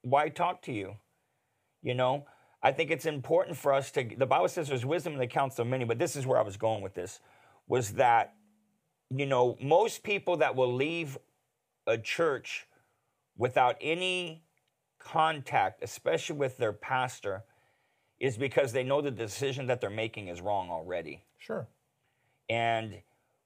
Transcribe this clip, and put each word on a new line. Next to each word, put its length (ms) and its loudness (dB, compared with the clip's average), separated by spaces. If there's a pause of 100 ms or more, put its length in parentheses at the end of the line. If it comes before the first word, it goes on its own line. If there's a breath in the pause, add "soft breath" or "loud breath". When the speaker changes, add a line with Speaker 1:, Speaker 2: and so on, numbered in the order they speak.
Speaker 1:
why 280 4
talk 340 -2
to 100 -10
you? 220 -6 (880)
You 100 0
know, 320 2 (380 soft breath)
I 80 6
think 180 0
it's 160 -2
important 520 0
for 160 2
us 180 0
to, 120 0
the 220 -2
Bible 220 4
says 200 -4
there's 180 -2
wisdom 280 -2
in 60 -4
the 80 0
counsel 340 0
of 60 -2
many, 180 0
but 140 0
this 160 0
is 100 -4
where 140 4
I 20 6
was 160 -4
going 240 0
with 140 -10
this, 240 -10 (480 soft breath)
was 260 0
that, 400 4 (800)
you 160 -2
know, 340 4
most 400 4
people 360 0
that 180 4
will 180 4
leave 440 -2 (680)
a 140 2
church 640 -2 (720)
without 440 4
any 600 -2 (560)
contact, 840 0
especially 540 -2
with 200 -2
their 160 0
pastor, 720 -4 (760)
is 180 -2
because 340 2
they 120 0
know 180 0
the 100 -2
decision 560 -6
that 140 0
they're 80 -2
making 380 -6
is 140 -10
wrong 280 -4
already. 540 -8 (160)
Speaker 2:
Sure. 280 -8 (840)
Speaker 1:
And 520 -2 (440)